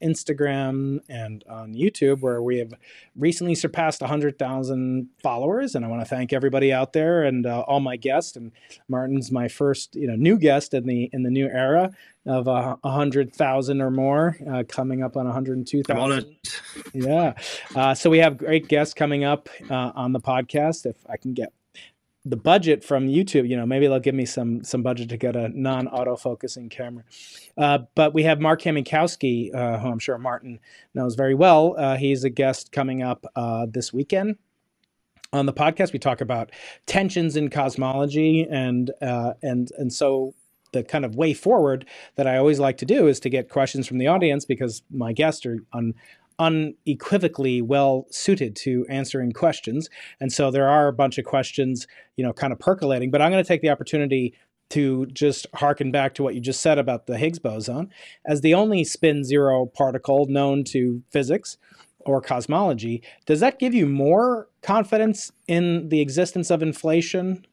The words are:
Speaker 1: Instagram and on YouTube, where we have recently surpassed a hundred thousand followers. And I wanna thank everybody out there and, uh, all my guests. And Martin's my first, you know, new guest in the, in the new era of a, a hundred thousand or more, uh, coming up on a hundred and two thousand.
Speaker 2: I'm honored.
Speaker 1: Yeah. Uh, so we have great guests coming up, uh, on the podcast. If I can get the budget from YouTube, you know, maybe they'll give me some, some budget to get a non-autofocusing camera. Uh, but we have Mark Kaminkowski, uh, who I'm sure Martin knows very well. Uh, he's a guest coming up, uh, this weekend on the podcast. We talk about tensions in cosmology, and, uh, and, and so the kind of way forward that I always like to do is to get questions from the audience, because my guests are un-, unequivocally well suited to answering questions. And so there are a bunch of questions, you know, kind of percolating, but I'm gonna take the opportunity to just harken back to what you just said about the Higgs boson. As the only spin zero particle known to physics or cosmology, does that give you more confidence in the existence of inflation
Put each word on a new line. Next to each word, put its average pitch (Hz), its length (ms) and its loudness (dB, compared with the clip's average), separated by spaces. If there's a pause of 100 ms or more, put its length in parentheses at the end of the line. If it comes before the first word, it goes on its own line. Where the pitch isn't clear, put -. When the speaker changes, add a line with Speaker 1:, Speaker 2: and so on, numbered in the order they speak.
Speaker 1:
Instagram 139 960 -2 (100)
and 110 400 -12
on 110 240 -14
YouTube, 139 460 0
where 120 240 -2
we 123 160 0
have 117 140 -8 (420)
recently 170 400 0
surpassed 160 480 -2
a 127 40 -2
hundred 147 300 -2
thousand 131 720 -4 (140)
followers. 156 500 -2
And 120 100 -4
I 113 40 -6
wanna 117 180 -6
thank 127 260 -6
everybody 135 400 2
out 131 220 0
there 160 300 2
and, 127 240 0
uh, 120 140 -4
all 139 180 0
my 131 180 -4
guests. 135 380 -2
And 117 160 -16 (360)
Martin's 131 440 -2
my 120 160 0
first, - 480 -2
you 143 100 -6
know, 117 100 -4
new 170 220 6
guest 147 380 4
in 123 100 -2
the, 123 260 -2
in 127 120 -4
the 123 80 0
new 135 160 2
era 151 440 2 (360)
of 127 200 -2
a, 127 360 0
a 135 80 -2
hundred 139 420 0
thousand 135 480 0
or 131 80 0
more, 139 480 0 (140)
uh, 127 160 -4
coming 131 340 -4
up 127 160 -6
on 127 80 -2
a 123 80 -4
hundred 131 240 -4
and 127 80 -6
two 143 160 -2
thousand. 135 220 -2
Speaker 2:
I'm 135 80 2
honored. 135 140 -2 (680)
Speaker 1:
Yeah. 139 400 0 (420)
Uh, 135 200 2
so 165 160 2
we 160 80 8
have 151 180 6
great 156 300 0
guests 151 260 2
coming 143 300 0
up, 147 260 -2 (220)
uh, 127 240 -2
on 127 180 -2
the 123 80 -2
podcast. 143 640 -2
If 120 120 -6 (120)
I 110 80 -10
can 131 160 -8
get 120 180 -6 (720)
the 120 120 -6
budget 165 480 4
from 135 240 0
YouTube, 143 400 2
you 127 80 -2
know, 117 80 -4
maybe 135 200 4
they'll 135 140 4
give 135 160 0
me 131 100 0
some, 120 380 -4
some 127 180 -4
budget 120 280 -4
to 120 80 -6
get 120 180 -2
a 117 140 -4
non-autofocusing 127 1200 -4
camera. 120 320 -12 (540)
Uh, 143 220 2 (160)
but 151 180 4
we 156 100 4
have 156 160 4
Mark 156 220 2
Kaminkowski, 143 920 0
uh, 120 260 -2
who 127 100 -4
I'm 117 100 -4
sure 123 180 -4
Martin 123 440 -8 (320)
knows 127 220 -2
very 135 200 2
well. 165 420 8
Uh, 135 200 0
he's 135 260 0
a 135 60 0
guest 131 420 0
coming 131 320 -2
up, 123 220 -6 (100)
uh, 117 340 -4
this 120 220 -6
weekend 123 460 -2 (960)
on 139 140 0
the 131 60 -2
podcast. 165 380 0
We 135 80 -6
talk 131 220 -2
about 117 300 -4 (340)
tensions 180 500 0
in 151 140 0
cosmology, 143 1000 0
and, 127 400 -2 (120)
uh, 120 320 -4 (100)
and, 123 340 -2
and 127 140 -4
so 135 420 0 (380)
the 127 120 -2
kind 147 200 -4
of 110 120 -6
way 151 180 2
forward 143 520 2 (300)
that 135 100 0
I 131 120 2
always 143 200 4
like 135 200 0
to 135 80 -8
do 202 220 4
is 135 120 4
to 135 100 -4
get 123 200 -2
questions 135 360 -2
from 127 120 -6
the 127 100 0
audience, 160 380 2
because 120 440 -4
my 120 220 -4
guests 151 340 0
are 117 120 -4 (160)
un-, 117 200 -2 (460)
unequivocally 156 1200 0
well 135 480 2
suited 135 480 -2
to 123 320 -2
answering 131 420 -4
questions. 151 580 -2 (300)
And 131 120 -4
so 139 200 0
there 135 160 2
are 147 200 6
a 139 60 0
bunch 131 240 0
of 135 80 -4
questions, 131 640 -2 (300)
you 131 80 -2
know, 120 80 -2
kind 135 200 -4
of - 60 -8
percolating, 135 520 0
but 143 100 4
I'm 165 100 4
gonna 190 120 4
take 170 180 0
the 156 80 2
opportunity 135 640 0 (380)
to 135 360 0
just 139 380 -2 (100)
harken 143 360 0
back 135 240 0
to 143 80 -2
what 123 120 -2
you 123 60 -8
just 127 200 -4
said 151 180 4
about 123 260 -2
the 120 120 -6
Higgs 160 220 -2
boson. 123 500 -6 (360)
As 147 160 0
the 156 140 6
only 202 280 4
spin 147 400 2
zero 135 440 4
particle 135 580 0
known 139 400 0
to 123 460 -2
physics 143 460 -2 (480)
or 139 160 2
cosmology, 123 800 -2 (240)
does 156 140 2
that 262 200 2
give 254 140 0
you 202 120 4
more 180 640 2 (120)
confidence 214 680 0 (160)
in 170 420 0
the 156 120 2
existence 165 500 0
of 160 100 2
inflation 170 920 -2